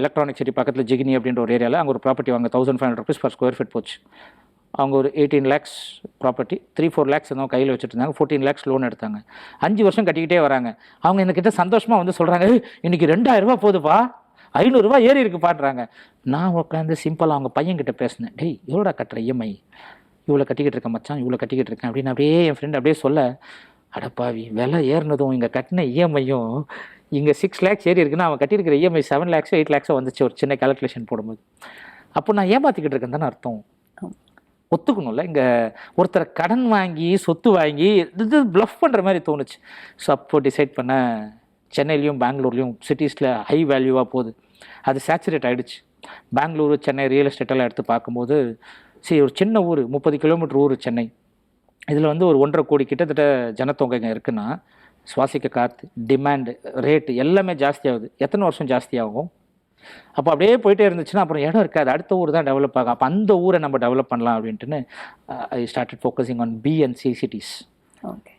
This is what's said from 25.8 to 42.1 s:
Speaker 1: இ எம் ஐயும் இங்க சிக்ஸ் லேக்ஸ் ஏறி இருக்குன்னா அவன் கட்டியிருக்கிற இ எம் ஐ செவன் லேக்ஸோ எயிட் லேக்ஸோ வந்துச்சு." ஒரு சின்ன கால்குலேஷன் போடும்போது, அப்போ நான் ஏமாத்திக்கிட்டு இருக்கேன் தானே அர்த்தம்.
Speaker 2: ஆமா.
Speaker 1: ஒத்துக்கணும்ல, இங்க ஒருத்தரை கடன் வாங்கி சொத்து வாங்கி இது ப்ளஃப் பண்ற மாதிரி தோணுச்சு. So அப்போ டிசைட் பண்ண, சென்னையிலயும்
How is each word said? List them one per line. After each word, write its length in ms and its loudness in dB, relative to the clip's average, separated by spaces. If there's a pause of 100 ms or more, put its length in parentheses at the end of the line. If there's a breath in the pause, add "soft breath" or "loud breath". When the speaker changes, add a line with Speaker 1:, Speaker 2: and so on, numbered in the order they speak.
Speaker 1:
இ 100 2
எம் 160 0
ஐயும் 320 -2 (640 loud breath)
இங்க 140 4 (100)
சிக்ஸ் 260 -2
லேக்ஸ் 240 0
ஏறி 120 4
இருக்குன்னா 260 0
அவன் 140 -2
கட்டியிருக்கிற 360 2
இ 100 4
எம் 100 0
ஐ 120 -2
செவன் 240 0
லேக்ஸோ 240 0
எயிட் 160 0
லேக்ஸோ 240 0
வந்துச்சு." 280 -2
ஒரு 140 -6
சின்ன 220 0
கால்குலேஷன் 480 -4
போடும்போது, 280 -10 (720 loud breath)
அப்போ 280 -2
நான் 160 2
ஏமாத்திக்கிட்டு 400 0
இருக்கேன் 220 -4
தானே 140 -2
அர்த்தம். 300 -10 (400)
Speaker 2:
ஆமா. 140 -14 (580)
Speaker 1:
ஒத்துக்கணும்ல, 540 -2
இங்க 140 0 (560 loud breath)
ஒருத்தரை 260 2 (160)
கடன் 320 0
வாங்கி 340 0 (160)
சொத்து 280 0
வாங்கி 380 4 (360)
இது 140 2 (180)
ப்ளஃப் 240 2
பண்ற 260 4
மாதிரி 220 2
தோணுச்சு. 280 -6 (460 loud breath)
So 140 -2
அப்போ 240 0
டிசைட் 360 0
பண்ண, 160 -4 (840)
சென்னையிலயும் 460 0